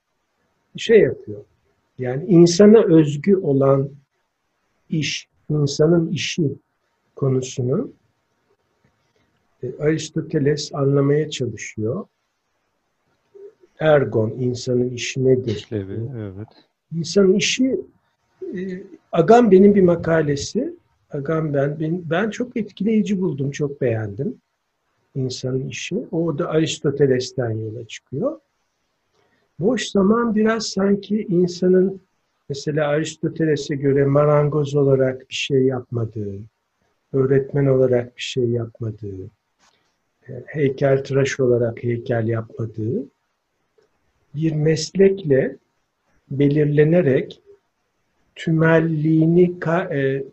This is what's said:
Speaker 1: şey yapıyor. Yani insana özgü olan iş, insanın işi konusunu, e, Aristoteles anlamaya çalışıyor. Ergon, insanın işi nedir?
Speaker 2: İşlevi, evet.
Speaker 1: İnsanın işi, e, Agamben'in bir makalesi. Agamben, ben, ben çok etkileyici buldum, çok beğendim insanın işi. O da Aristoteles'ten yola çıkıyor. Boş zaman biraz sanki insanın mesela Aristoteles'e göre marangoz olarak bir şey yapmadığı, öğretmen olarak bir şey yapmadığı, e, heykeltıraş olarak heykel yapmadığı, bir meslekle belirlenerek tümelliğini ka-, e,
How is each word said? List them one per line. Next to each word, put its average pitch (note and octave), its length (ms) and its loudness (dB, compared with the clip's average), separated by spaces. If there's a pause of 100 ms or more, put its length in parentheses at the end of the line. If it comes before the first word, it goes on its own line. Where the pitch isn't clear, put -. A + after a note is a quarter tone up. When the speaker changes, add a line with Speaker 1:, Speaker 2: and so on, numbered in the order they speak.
(760)
Speaker 1:
şey A3+ 220 4
yapıyor. G#2+ 420 -2 (580)
Yani B2+ 260 -6
insana G#3 580 8
özgü D#3+ 520 4
olan C#3 540 2 (1000)
iş, - 380 -6 (220)
insanın D3+ 600 2
işi E3 320 -4 (720)
konusunu, C3 760 -2 (1700)
e, B2 40 -8 (120)
Aristoteles D3+ 960 -2
anlamaya C#3+ 540 2
çalışıyor. A#2 760 -8 (1700)
Ergon, B2 500 2
insanın B2 600 -2
işi B2+ 360 -6
nedir? B2+ 300 2
Speaker 2:
İşlevi, G#2 440 -8 (180)
evet. G2+ 300 -12 (500)
Speaker 1:
İnsanın F#3+ 360 2
işi, B3+ 480 -2 (760)
e, F#3 260 -10 (280)
Agamben'in G3+ 640 6
bir G3 60 4
makalesi. E3+ 920 0 (380)
Agamben, D3 680 -4
ben, E3 300 -4
ben F#3+ 200 -2
çok B3 280 -8
etkileyici G3+ 640 -2
buldum, C#3+ 300 -4
çok C#3 300 -6
beğendim A2+ 560 -4 (800)
insanın C3 540 -6
işi. F3 420 -8
O E3 260 -2
da E3+ 120 -4
Aristoteles'ten C3+ 1000 -2
yola A2 380 -8
çıkıyor. B3+ 520 -8 (1200)
Boş A3 280 -2
zaman G#3+ 480 2
biraz A3 320 0
sanki G3 600 -2
insanın F#3 720 2 (480)
mesela D3 380 -4
Aristoteles'e D3+ 880 -2
göre C#3 300 2
marangoz D3 680 2
olarak C3 440 2
bir - 160 -16
şey C3 280 0
yapmadığı, A2+ 720 -4 (800)
öğretmen C3+ 520 0
olarak B2+ 520 2
bir - 40 -12
şey A#2+ 280 -4
yapmadığı, G#2+ 760 -8 (1040)
e, B2 160 -14
heykeltıraş C3+ 920 -2
olarak A#2+ 440 0
heykel A#2 440 -4
yapmadığı, A2+ 760 -6 (1300)
bir D#3 160 -2
meslekle D#3+ 1080 0 (760)
belirlenerek D3 1120 2 (920)
tümelliğini D#3+ 1200 2
ka-, E3+ 360 -4
e, C#3 380 -2